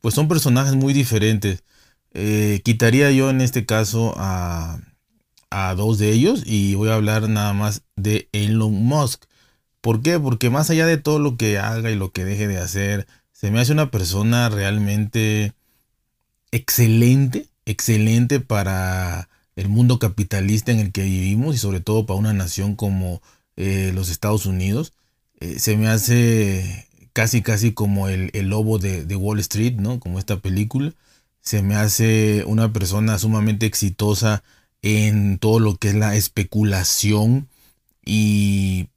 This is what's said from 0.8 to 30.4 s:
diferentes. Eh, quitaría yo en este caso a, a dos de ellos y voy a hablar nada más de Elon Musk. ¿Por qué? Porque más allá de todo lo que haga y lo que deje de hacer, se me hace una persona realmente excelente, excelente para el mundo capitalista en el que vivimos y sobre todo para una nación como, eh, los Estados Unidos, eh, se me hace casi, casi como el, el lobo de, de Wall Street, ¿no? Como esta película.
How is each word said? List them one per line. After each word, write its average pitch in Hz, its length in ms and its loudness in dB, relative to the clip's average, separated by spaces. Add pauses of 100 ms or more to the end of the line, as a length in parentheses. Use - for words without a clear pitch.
diferentes. 107 680 0 (500)
Eh, 104 500 0
quitaría 120 480 2
yo 135 180 2
en 131 120 0
este 123 240 -2
caso 110 520 -2
a, 87 640 -6 (720)
a 95 260 -4
dos 104 240 0
de 104 120 2
ellos 170 340 2
y 101 300 0
voy 107 140 0
a 110 60 2
hablar 107 340 0
nada 104 240 0
más 104 300 -4 (120)
de 107 360 -2
Elon 107 420 0
Musk. 123 500 0 (580)
¿Por 113 200 0
qué? 165 180 2
Porque 123 300 0
más 147 200 0
allá 160 160 4
de 165 120 4
todo 151 220 0
lo 143 180 0
que 107 220 0
haga 113 320 -4
y 107 40 0
lo 98 160 -4
que 92 140 -6
deje 101 220 -2
de 98 100 -2
hacer, 98 500 -2 (240)
se 101 200 -4
me 110 80 2
hace 123 120 2
una 151 200 2
persona 107 580 0
realmente 107 1040 -2 (1000)
excelente, 123 960 2 (180)
excelente 113 760 0
para 92 880 -4 (300)
el 95 80 -4
mundo 120 320 4
capitalista 101 720 -2
en 113 80 2
el 98 140 -2
que 98 100 -4
vivimos 95 500 0
y 127 40 -2
sobre 98 240 -4
todo 107 240 -2
para 95 120 -4
una 110 140 0
nación 98 440 -2
como, 95 460 -4 (360)
eh, 95 360 -2
los 92 160 -4
Estados 104 360 -2
Unidos, 95 480 -2 (480)
eh, - 180 -10
se 107 160 0
me 110 140 2
hace 110 1000 0 (240)
casi, 113 300 0
casi 110 320 0
como 101 340 -2
el, 92 260 -2
el 98 140 -2
lobo 110 320 0
de, 92 240 -4
de 87 140 -6
Wall 104 220 -2
Street, 110 360 -2
¿no? 113 240 -4
Como 90 180 -6
esta 95 220 -4
película. 107 540 -2 (480)